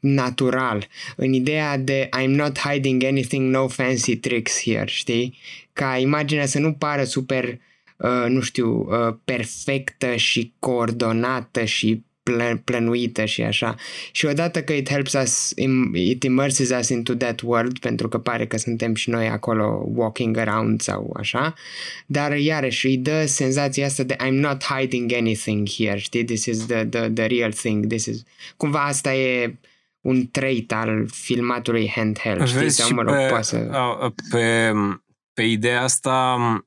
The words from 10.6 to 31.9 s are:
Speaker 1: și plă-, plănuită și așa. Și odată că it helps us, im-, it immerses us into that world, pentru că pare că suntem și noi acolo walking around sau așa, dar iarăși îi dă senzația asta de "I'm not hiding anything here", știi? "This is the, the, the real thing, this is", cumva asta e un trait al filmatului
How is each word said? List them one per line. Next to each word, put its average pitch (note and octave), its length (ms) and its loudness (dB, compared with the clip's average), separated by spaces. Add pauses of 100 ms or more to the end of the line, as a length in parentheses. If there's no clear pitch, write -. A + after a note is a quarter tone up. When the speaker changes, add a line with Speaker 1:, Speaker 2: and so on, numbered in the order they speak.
Speaker 1:
și A2 400 0 (180)
plă-, A#2+ 420 0
plănuită A#2+ 600 0
și G#2+ 180 -2
așa. A2+ 320 0 (380)
Și - 140 0
odată D#3+ 360 0
că C#3+ 100 -2
it C#3 180 0
helps C#3 220 0
us, C3 440 0
im-, C3 380 2
it G2 280 2
immerses C3+ 560 2
us A#2+ 100 -2
into A#2+ 260 0
that A#2+ 260 -2
world, A#2+ 380 0
pentru A2+ 300 -2
că A#2 100 -2
pare A#2 280 -2
că A2+ 100 -4
suntem A2+ 380 -2
și A2 160 -2
noi A2+ 180 0
acolo A2 560 0 (100)
walking A2+ 420 0
around A2 440 0
sau G2+ 380 -4
așa, C3 360 -2 (520)
dar D3 320 0
iarăși C#3+ 480 0
îi C3+ 100 4
dă D3+ 300 0
senzația C#3 600 0
asta C#3 160 -2
de C3 140 -2
"I'm C3 140 0
not C#3 340 2
hiding B2+ 480 -2
anything A2 560 0
here", G2+ 300 -2
știi? A#2 260 -2
"This A#2 200 -2
is A2+ 220 -4
the, A2+ 180 0
the, A2+ 260 -2
the A2 160 0
real A#2 260 2
thing, G#2+ 340 -2
this A2 200 -2
is", A2+ 160 -8 (340)
cumva D3 280 0
asta C#3 300 0
e B2 440 0 (420)
un B2+ 300 2
trait C3 420 0
al A2 400 0
filmatului A#2+ 840 0